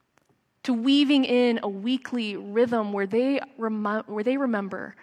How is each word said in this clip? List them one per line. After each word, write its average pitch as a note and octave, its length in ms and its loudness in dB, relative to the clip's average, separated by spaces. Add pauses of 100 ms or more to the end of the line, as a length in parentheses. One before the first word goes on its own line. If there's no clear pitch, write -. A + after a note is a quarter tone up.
(640)
to C4 100 0
weaving C4+ 540 4
in B3 360 2
a G#3 60 -4
weekly A3 680 -4
rhythm G#3 580 0
where G3 140 -2
they B3+ 340 0 (180)
remi-, G#3+ 480 -2
where G#3 180 -6
they C4 140 2
remember G3+ 640 -4